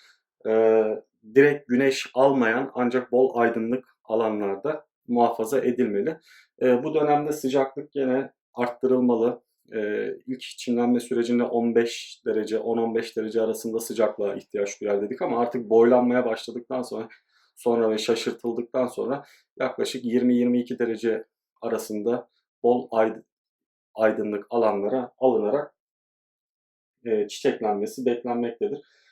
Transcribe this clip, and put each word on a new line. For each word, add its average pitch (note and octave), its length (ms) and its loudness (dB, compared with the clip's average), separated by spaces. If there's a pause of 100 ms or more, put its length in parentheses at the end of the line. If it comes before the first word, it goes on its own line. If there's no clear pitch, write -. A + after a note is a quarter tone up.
(480)
e, A2 360 6 (500)
direkt C#3+ 340 6
güneş C3+ 460 0
almayan B2+ 600 2
ancak B2 380 -2
bol B2+ 240 4
aydınlık A#2+ 480 0 (200)
alanlarda A2 840 -4 (220)
muhafaza A#2+ 500 0
edilmeli. A#2+ 600 -2 (440)
E, B2+ 220 4
bu D3+ 100 -4
dönemde D3 380 2
sıcaklık C#3 600 -2
gene C3+ 400 -2 (220)
arttırılmalı. B2 880 0 (300)
E, G#2 380 -4 (160)
ilk B2+ 140 -10
çimlenme A#2+ 600 -2
sürecinde A#2+ 420 0
on A#2 320 0
beş - 520 -2
derece, G#2+ 320 -2
on A#2 200 -2
on A2+ 160 -2
beş A2+ 220 -4
derece A2 260 -2
arasında A2 360 -2
sıcaklığa G#2+ 560 -2
ihtiyaç G2+ 460 -6
duyar G2+ 220 0
dedik B2 200 -6
ama A#2+ 180 0
artık A#2+ 300 -2
boylanmaya A#2+ 560 4
başladıktan A#2+ 560 -6
sonra, A2 260 -10 (480)
sonra A#2 340 2
ve G#2+ 80 0
şaşırtıldıktan A#2 880 -2
sonra B2+ 380 -4 (360)
yaklaşık B2 440 -4
yirmi A#2+ 300 2
yirmi B2 260 2
iki B2 180 -6
derece A2 460 -2 (380)
arasında A2+ 680 -4 (340)
bol A#2+ 280 2
ayd-, A2+ 320 0 (720)
aydınlık G#2 560 0
alanlara A2 680 0
alınarak, A#2+ 560 2 (1300)
e, G#2+ 240 0
çiçeklenmesi A2 800 -2
beklenmektedir. A#2+ 720 -2 (320)